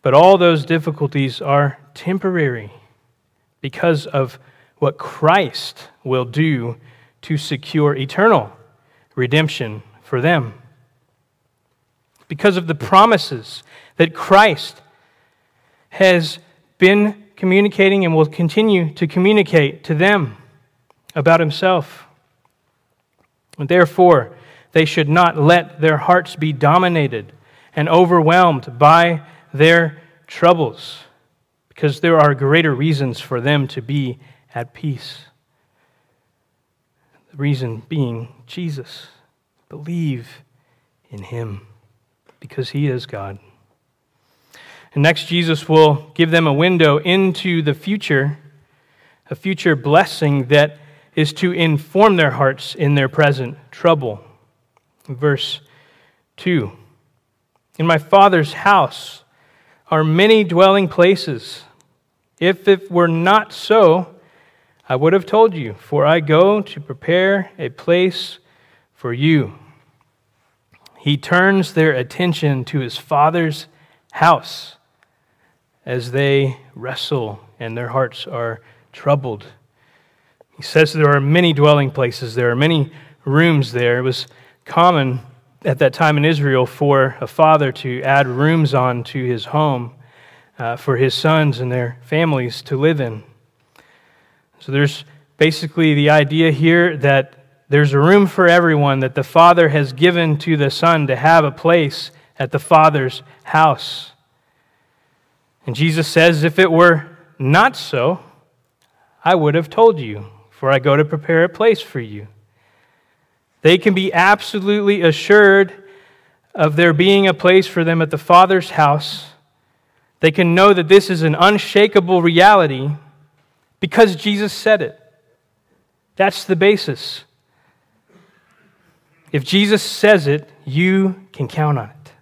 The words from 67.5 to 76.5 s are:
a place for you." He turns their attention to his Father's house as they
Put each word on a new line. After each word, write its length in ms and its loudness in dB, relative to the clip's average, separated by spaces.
a 100 -10
place 720 -4
for 180 -12
you." 460 0
He 180 -4
turns 580 0
their 180 2
attention 720 -4
to 120 -6
his 180 -8
Father's 720 -2
house 640 -2
as 260 -8
they 460 -2